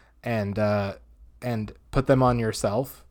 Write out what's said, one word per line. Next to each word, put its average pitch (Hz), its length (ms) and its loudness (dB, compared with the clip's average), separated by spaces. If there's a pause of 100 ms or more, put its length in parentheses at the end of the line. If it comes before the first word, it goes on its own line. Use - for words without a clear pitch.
(240)
and, 104 360 -2
uh, 104 340 0 (480)
and 110 300 -6 (200)
put 135 160 0
them 135 140 4
on 123 160 4
yourself. 113 720 -2